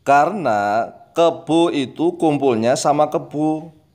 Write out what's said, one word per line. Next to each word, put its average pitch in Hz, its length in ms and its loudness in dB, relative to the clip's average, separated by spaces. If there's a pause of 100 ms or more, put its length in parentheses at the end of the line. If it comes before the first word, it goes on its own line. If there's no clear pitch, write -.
karena 127 880 0 (240)
kebo 165 560 0
itu 147 480 -4
kumpulnya 131 560 0
sama 147 400 0
kebo 156 640 -6 (180)